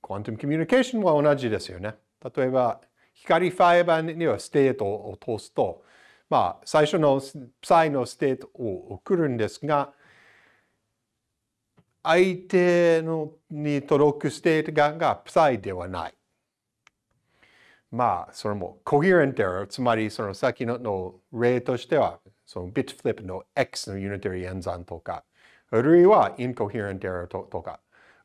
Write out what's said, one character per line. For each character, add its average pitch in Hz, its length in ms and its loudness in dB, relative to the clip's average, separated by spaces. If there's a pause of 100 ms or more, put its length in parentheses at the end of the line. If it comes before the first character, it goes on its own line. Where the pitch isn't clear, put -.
ク - 80 -10
ア 98 40 -6
ン 107 60 -8
タ 117 100 -8
ム 107 40 -10
コ - 100 -10
ミ 151 100 0
ュ - 20 -2
ニ 165 80 -2
ケ 247 120 4
ー 254 40 2
シ 254 140 -6
ョ - 20 -2
ン 208 40 -4
は 151 180 4
同 147 120 4
じ 127 160 -2
で 104 120 -2
す - 100 -14
よ 90 80 -14
ね。 104 160 -10 (400)
例 131 120 0
え - 20 -
ば、 123 320 0 (320)
光 175 380 2
フ 180 60 -12
ァ 175 220 6
イ 175 60 4
バ 160 180 2
ー 165 100 -6
に 165 140 -2
は 107 100 0
ス - 120 -14
テ 139 220 4
ー 117 40 -2
ト - 80 -6
を 101 340 -8
通 110 240 -8
す - 120 -20
と、 104 320 -4 (440)
ま 107 320 0
あ、 - 40 -
最 151 220 2
初 170 120 -2
の 139 220 4
プ - 440 -18
サ 165 200 6
イ 156 40 0
の 135 160 -2
ス - 120 -18
テ 135 160 0
ー 127 40 -4
ト - 180 -18
を 101 400 -8
送 - 200 -2
る 160 140 0
ん 120 80 -2
で 107 100 0
す - 180 -12
が、 143 280 0 (2000)
相 180 360 4 (100)
手 175 520 4
の、 160 300 -6 (180)
に 147 320 -2
届 147 460 2
く - 20 0
ス - 120 -10
テ 160 180 2
ー 156 60 -4
ト 160 80 -8
が、 147 180 2
が 156 240 -2
プ - 160 -20
サ 156 200 4
イ 110 100 -4
で 98 100 -8
は 90 160 -8
な 87 220 -8
い。 - 40 -20 (1800)
ま 113 400 -2
あ、 - 40 -20
そ - 160 -8
れ 104 60 -4
も 90 280 -12
コ 143 180 2
ヘ 185 80 2
レ 175 160 6
ン 135 80 -2
ト 110 80 -4
エ 101 40 2
ラ 92 180 -4
ー、 98 40 -12
つ - 140 -10
ま 120 140 2
り 110 160 -2
そ 110 140 -8
の 98 80 -8
先 123 320 -4
の、 117 140 -6
の 95 360 -6 (160)
例 120 300 0
と 123 160 -2
し - 80 -10
て 165 100 -2
は、 113 240 0 (260)
そ - 140 -14
の 90 80 -10
ビ 131 160 -4
ッ - 20 -2
ト - 160 -16
フ - 60 -4
リ 110 60 -2
ッ - 60 -6
プ - 40 -16
の 90 220 -12 (100)
X - 360 -6
の 98 80 -8
ユ 98 140 -6
ニ 95 60 -8
タ 98 80 -8
リ 92 140 -6
ー 90 120 -10
演 92 80 -8
算 87 220 -8
と 85 160 -14
か、 - 240 -12 (480)
あ 110 60 2
る 156 240 6
い 175 40 8
は 180 320 4
イ 123 80 -6
ン 127 80 -6
コ 110 140 -4
ヘ 113 120 -8
レ 101 120 -6
ン 95 80 -8
ト 98 80 -8
エ - 20 -4
ラ 90 140 -6
ー 87 40 -12
と、 95 220 -12
と 87 120 -10
か、 - 180 -14 (460)